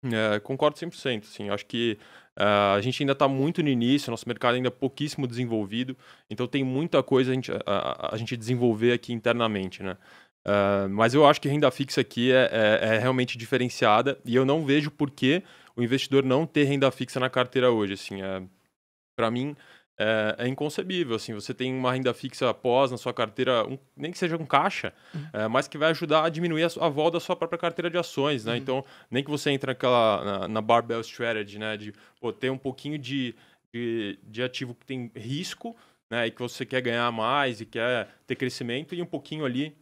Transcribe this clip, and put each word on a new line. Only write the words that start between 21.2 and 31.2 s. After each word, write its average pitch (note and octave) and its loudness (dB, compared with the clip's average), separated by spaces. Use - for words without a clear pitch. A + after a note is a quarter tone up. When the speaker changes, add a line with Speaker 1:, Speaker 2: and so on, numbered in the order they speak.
Speaker 1:
você G#2+ -8
tem B2+ -4
uma B2+ 0
renda B2+ 0
fixa B2+ -4
pós B2+ 2
na B2 -8
sua A#2+ -6
carteira, A#2+ 0
um, C3+ -6
nem D3 -8
que F3 -14
seja E3+ -2
com D#3+ -6
caixa, C#3+ 2
Speaker 2:
Uhum. D3+ -8
Speaker 1:
é, G#2+ -2
mas B2+ 2
que D#3 -12
vai D#3 4
ajudar D#3 2
a E3+ 2
diminuir E3 0
a E3+ 2
su-, - -4
a E3+ 2
vol D3+ 2
da E3 0
sua F3 -4
própria E3+ -4
carteira E3+ -2
de E3 -4
ações, C#3+ -2
né? A2+ -4
Speaker 2:
Uhum. A#2+ -2
Speaker 1:
Então, C3 -4
nem B2 -2
que C#3+ -8
você D3 -2
entre C3 -2
naquela, A#2 2
na, F2+ -4
na A2 -2
barbell A#2 2
strategy, G#2+ -6